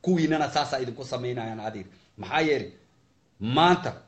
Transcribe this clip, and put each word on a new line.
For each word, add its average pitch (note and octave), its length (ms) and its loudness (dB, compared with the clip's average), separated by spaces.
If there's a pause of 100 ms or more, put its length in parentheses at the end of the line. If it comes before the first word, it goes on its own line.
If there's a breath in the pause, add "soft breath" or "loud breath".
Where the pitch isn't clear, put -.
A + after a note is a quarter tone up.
Kuwiinana D#3 500 2
saasaa D3 280 -2
idinku B2 240 -6
samaynayaan A#2+ 560 -6
adeer. G#2+ 260 -10 (320 soft breath)
Maxaa G#2 240 -2
yeelay C#3+ 300 0 (680)
maanta C#3+ 540 4 (140)